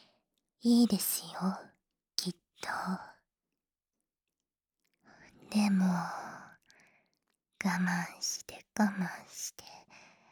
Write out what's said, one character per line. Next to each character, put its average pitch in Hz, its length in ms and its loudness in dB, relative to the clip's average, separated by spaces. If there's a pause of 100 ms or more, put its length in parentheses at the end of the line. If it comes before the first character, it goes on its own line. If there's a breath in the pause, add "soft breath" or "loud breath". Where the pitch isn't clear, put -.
(600 loud breath)
い 233 240 8
い - 20 6
で 202 100 2
す - 360 -2
よ、 190 260 -2 (560)
き - 140 0
っ 170 60 -8 (260)
と。 - 80 -10 (2750 soft breath)
で 208 200 2
も、 190 160 4
我 - 640 -2 (1120 soft breath)
慢 180 420 0 (160)
し - 240 -6
て - 200 -16 (120)
我 214 80 4
慢 196 240 -2 (200)
し - 260 -12
て、 - 100 -18 (680 soft breath)